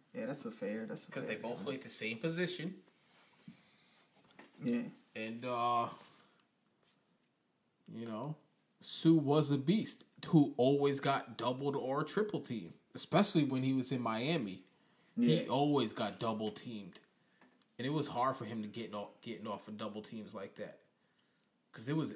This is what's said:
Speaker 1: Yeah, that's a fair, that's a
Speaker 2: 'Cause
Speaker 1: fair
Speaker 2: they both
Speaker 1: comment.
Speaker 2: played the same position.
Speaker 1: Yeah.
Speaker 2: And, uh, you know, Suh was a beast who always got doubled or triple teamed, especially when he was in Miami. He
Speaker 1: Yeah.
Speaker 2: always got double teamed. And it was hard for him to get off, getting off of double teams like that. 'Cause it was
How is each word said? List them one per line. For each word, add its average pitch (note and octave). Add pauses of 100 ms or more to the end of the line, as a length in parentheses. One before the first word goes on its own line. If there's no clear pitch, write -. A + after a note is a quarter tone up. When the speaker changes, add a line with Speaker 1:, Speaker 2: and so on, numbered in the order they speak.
(140)
Speaker 1:
Yeah, -
that's -
a A2+
fair, G#2+
that's -
a -
Speaker 2:
'Cause B2+
Speaker 1:
fair A#2
Speaker 2:
they G#2+
both A#2
Speaker 1:
comment. F#3
Speaker 2:
played C#3
the -
same A2+
position. E3+ (1900)
Speaker 1:
Yeah. A#2+ (340)
Speaker 2:
And, A2+
uh, A#2+ (2000)
you A2+
know, A#2 (440)
Suh -
was C#3+
a C#3+
beast E3 (220)
who D3
always C#3
got C3+
doubled B2+
or C3+
triple G3+
teamed, G#2 (200)
especially F3
when C3
he C3
was C3
in C3
Miami. A#2 (580)
He D#3+
Speaker 1:
Yeah. -
Speaker 2:
always C3+
got G2+
double A2
teamed. G#2 (800)
And A#2+
it C#3
was C#3+
hard C3
for A#2+
him G#2+
to G#2
get G#2
off, G#2 (140)
getting G#2+
off G2+
of G#2+
double G#2+
teams G#2
like G2
that. F#2+ (920)
'Cause A2+
it D3
was C3